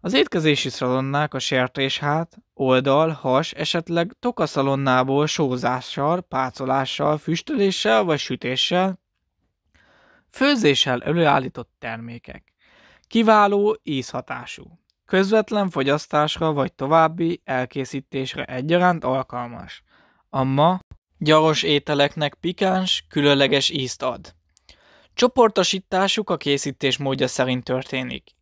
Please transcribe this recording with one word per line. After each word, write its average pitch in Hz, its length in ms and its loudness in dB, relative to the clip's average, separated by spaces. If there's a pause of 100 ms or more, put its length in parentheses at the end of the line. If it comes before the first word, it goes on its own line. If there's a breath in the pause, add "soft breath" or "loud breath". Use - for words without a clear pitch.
Az 180 100 -4
étkezési 160 560 2
szalonnák 135 640 -2
a 139 40 -4
sertéshát, 139 1000 -2 (160)
oldal, 139 560 2
has, 143 420 0
esetleg 170 680 -4
tokaszalonnából 139 1040 0
sózással, 131 920 -2
pácolással, 135 1000 -2
füstöléssel 202 840 0
vagy 160 140 0
sütéssel, 175 800 -2 (1300 soft breath)
főzéssel 202 720 2
előállított 143 760 0
termékek. 117 760 -14 (520 soft breath)
Kiváló 214 760 4
ízhatású. 127 960 -8 (280)
Közvetlen 202 640 2
fogyasztásra 151 840 0
vagy 143 200 -2
további 165 720 0
elkészítésre 135 1000 -6
egyaránt 165 600 0
alkalmas. 123 800 -6 (460 soft breath)
A 135 140 -2
ma 147 380 2 (380)
gyaros 156 440 4
ételeknek 143 720 0
pikáns, 185 720 -2
különleges 139 640 2
ízt 131 320 -6
ad. 120 320 -8 (800 soft breath)
Csoportosításuk 202 1160 0
a 175 60 0
készítés 143 600 -2
módja 135 320 -2
szerint 127 360 -2
történik. 131 760 -6